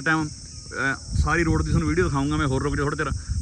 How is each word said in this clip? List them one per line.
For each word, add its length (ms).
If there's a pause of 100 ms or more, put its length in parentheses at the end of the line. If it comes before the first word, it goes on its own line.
ਟਾਈਮ, 220
ਅਹ, 680 (280)
ਸਾਰੀ 220
ਰੋਡ 180
ਦੀ 80
ਤੁਹਾਨੂੰ 180
ਵੀਡੀਓ 160
ਦਿਖਾਊਂਗਾ 320
ਮੈਂ 100
ਹੋਰ, 160
ਰੁਕ 140
ਜਾਓ 80
ਥੋੜ੍ਹਾ 200
ਚਿਰ, 60 (320)